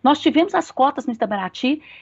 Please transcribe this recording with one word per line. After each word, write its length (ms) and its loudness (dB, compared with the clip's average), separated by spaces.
Nós 160 4
tivemos 360 2
as 160 -2
cotas 360 0
no 60 -4
Itamaraty 680 -4